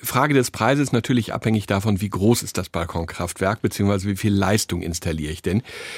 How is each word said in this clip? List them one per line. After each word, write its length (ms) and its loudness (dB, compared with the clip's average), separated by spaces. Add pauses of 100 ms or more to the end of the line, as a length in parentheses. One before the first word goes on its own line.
Frage 320 0
des 160 4
Preises 420 2
natürlich 400 0
abhängig 340 0
davon, 360 0
wie 80 -2
groß 320 2
ist 160 -6
das 100 -6
Balkonkraftwerk, 920 -4
beziehungsweise 440 0
wie 100 -2
viel 180 2
Leistung 480 2
installiere 500 -4
ich 80 -10
denn. 220 0 (360)